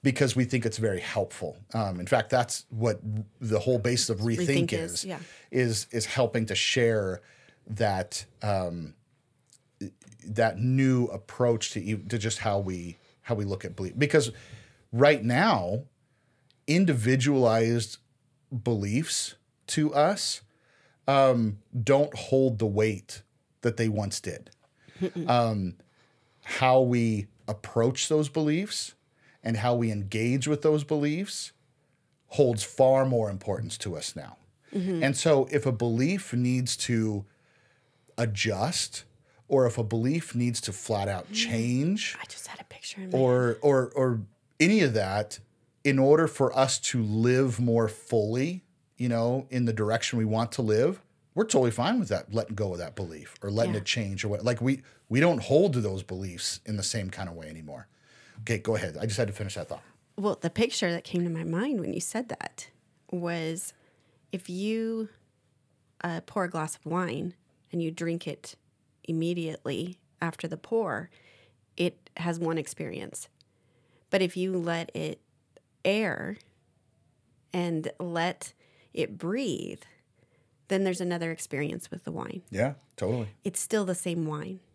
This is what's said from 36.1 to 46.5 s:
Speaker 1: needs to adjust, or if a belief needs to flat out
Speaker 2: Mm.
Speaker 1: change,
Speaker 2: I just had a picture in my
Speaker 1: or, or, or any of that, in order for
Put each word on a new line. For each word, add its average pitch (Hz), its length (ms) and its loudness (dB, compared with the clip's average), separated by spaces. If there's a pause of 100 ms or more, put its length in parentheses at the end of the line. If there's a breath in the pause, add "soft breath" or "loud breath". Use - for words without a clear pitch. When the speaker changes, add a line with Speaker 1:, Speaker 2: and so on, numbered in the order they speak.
Speaker 1:
needs 123 440 0
to 110 480 0 (920 soft breath)
adjust, 110 840 -2 (440 soft breath)
or 131 200 6
if 110 100 0
a 120 60 0
belief 117 500 0
needs 120 280 0
to 101 120 -6
flat 101 340 -2
out 92 240 -4
Speaker 2:
Mm. 104 40 -10
Speaker 1:
change, 120 840 0
Speaker 2:
I - 40 -12
just - 220 -14
had - 120 -16
a - 40 -18
picture - 380 -14
in 185 100 -8
my 127 80 0
Speaker 1:
or, 127 420 4
or, 135 340 4
or 127 260 2 (380)
any 196 220 6
of 135 120 2
that, 104 460 -2 (440)
in 135 160 4
order 147 280 8
for 135 300 2